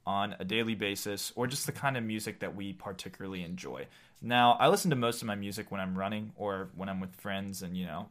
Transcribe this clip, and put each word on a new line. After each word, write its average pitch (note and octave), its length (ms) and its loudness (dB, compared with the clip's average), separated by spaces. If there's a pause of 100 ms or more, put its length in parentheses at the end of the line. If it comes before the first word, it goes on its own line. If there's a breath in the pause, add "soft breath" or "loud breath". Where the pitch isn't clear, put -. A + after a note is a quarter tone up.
on G2 320 0
a F#2+ 60 -4
daily A2+ 300 2
basis, G2+ 600 -2
or A#2+ 120 0
just C#3+ 180 -4
the C#3+ 80 -2
kind C3+ 240 0
of A#2 60 -2
music A2 360 -4
that F2 160 -6
we G2 160 -6
particularly F#2+ 720 -8
enjoy. D2 420 -8 (360 soft breath)
Now, A#2+ 320 8
I C3 160 8
listen G3 220 6
to C#3+ 40 6
most A#2 260 2
of A#2 60 -4
my G#2 80 0
music G2+ 340 -6
when G2 120 -4
I'm F#2 160 -2
running G#2+ 400 -2
or F#2+ 380 -4
when F#2 120 -6
I'm F#2+ 140 -4
with F#2 160 -8
friends, G2 440 -6
and, F2+ 160 -6
you F#2 80 -2
know, E2 260 -6